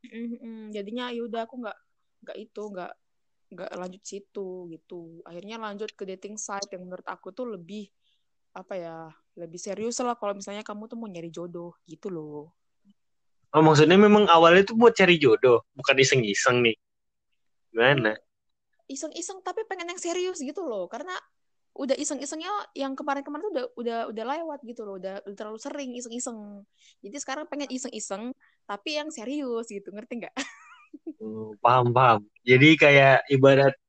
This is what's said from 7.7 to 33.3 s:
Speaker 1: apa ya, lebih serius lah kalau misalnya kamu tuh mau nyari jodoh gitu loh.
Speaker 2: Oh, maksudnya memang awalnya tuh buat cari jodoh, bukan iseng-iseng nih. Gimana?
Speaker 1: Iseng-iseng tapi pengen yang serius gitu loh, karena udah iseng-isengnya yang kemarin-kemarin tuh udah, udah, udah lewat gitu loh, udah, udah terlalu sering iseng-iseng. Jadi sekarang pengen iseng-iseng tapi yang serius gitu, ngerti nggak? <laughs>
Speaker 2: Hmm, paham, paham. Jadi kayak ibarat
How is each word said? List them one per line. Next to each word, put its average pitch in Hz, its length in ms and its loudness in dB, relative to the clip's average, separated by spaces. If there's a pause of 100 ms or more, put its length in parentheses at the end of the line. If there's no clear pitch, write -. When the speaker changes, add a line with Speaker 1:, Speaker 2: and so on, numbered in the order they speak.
Speaker 1:
apa 185 200 -16
ya, 165 240 -10 (360)
lebih 170 240 -16
serius 214 440 -8
lah 240 120 -4
kalau 202 200 -6
misalnya 202 280 -12
kamu 208 240 -14
tuh 233 120 -16
mau 220 120 -12
nyari 170 200 -12
jodoh 170 440 -14 (120)
gitu 160 240 -16
loh. 151 440 -12 (1000)
Speaker 2:
Oh, 156 120 6
maksudnya 156 320 8
memang 208 320 8
awalnya 170 360 8
tuh 226 120 -4
buat 233 160 8
cari 180 240 6
jodoh, 127 560 4
bukan 135 240 2
iseng-iseng 123 640 2
nih. 117 160 2 (880)
Gimana? 113 480 2 (720)
Speaker 1:
Iseng-iseng 330 560 -12
tapi 427 240 -8
pengen 349 240 -10
yang 370 100 -12
serius 359 380 -6
gitu 302 240 -10
loh, 208 240 -8
karena 330 260 -12 (640)
udah 269 160 -4
iseng-isengnya 302 560 -8 (240)
yang 269 240 -8
kemarin-kemarin 294 480 -8
tuh 415 80 -6
udah, 254 120 -6 (120)
udah, 233 220 -6 (100)
udah 226 160 -10
lewat 294 400 -8
gitu 233 180 -16
loh, 196 140 -12
udah, 190 260 -12
udah 202 140 -16
terlalu 220 240 -12
sering 277 320 -10
iseng-iseng. 226 720 -14 (340)
Jadi - 200 -18
sekarang 285 260 -10
pengen 294 240 -10
iseng-iseng 240 640 -10 (320)
tapi 294 320 -8
yang 311 160 -8
serius 240 560 -8
gitu, 196 220 -14
ngerti 233 340 -12
nggak? - 100 -18
<laughs> - 300 -12 (540)
Speaker 2:
Hmm, 110 420 -12
paham, 120 320 4
paham. 120 260 4 (220)
Jadi 131 320 6
kayak 139 560 8
ibarat 135 460 6 (140)